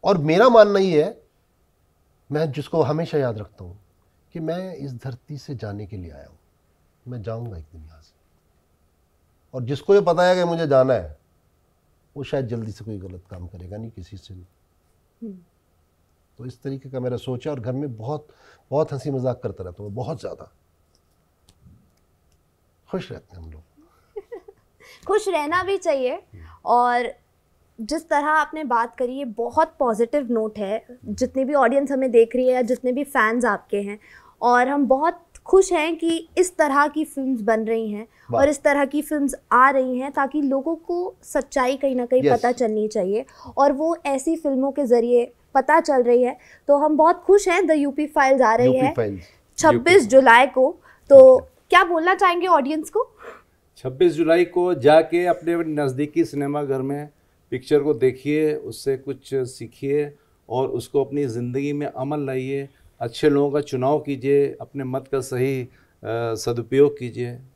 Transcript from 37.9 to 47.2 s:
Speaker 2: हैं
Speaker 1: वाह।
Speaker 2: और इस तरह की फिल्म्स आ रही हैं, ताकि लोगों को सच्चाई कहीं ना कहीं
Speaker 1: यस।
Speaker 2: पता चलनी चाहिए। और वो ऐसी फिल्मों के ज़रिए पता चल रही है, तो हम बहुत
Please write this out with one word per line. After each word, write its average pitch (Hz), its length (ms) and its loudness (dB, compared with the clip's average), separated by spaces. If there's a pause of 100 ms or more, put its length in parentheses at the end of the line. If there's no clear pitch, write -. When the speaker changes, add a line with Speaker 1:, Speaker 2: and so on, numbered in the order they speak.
Speaker 2:
हैं 208 180 -10 (220)
Speaker 1:
वाह। 240 120 2
Speaker 2:
और 285 60 4
इस 285 140 -2
तरह 285 220 2
की 294 180 -4
फिल्म्स 285 320 -4 (180)
आ 254 180 6
रही 254 280 -2
हैं, 277 140 -8
ताकि 302 300 -2
लोगों 277 340 -2
को 349 460 -8
सच्चाई 269 540 -4
कहीं 269 200 -2
ना 247 100 -4
कहीं 254 180 2
Speaker 1:
यस। 254 140 4
Speaker 2:
पता 240 140 0
चलनी 214 360 -2
चाहिए। 208 380 -4 (300)
और 285 160 4
वो 311 240 -2 (100)
ऐसी 277 300 -2
फिल्मों 269 360 -2
के 285 120 -4
ज़रिए 240 480 2 (220)
पता 302 260 4
चल 285 220 2
रही 240 200 4
है, 247 160 -2 (300)
तो 285 80 6
हम 302 200 2
बहुत 339 260 4